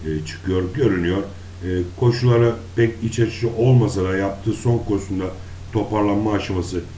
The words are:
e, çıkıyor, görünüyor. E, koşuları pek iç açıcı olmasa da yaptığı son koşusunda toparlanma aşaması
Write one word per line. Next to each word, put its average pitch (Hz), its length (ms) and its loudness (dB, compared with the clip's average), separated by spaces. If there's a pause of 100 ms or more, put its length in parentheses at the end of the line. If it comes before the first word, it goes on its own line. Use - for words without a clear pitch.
e, 78 200 -4
çıkıyor, 92 360 -2 (120)
görünüyor. 95 440 2 (460)
E, 90 40 -4 (320)
koşuları 120 520 4 (240)
pek 117 140 4 (120)
iç 113 180 -2
açıcı 113 360 0
olmasa 113 480 4
da 95 120 0
yaptığı 98 360 -2
son 117 260 0
koşusunda 95 460 -2 (480)
toparlanma 104 600 2
aşaması 90 480 -2 (180)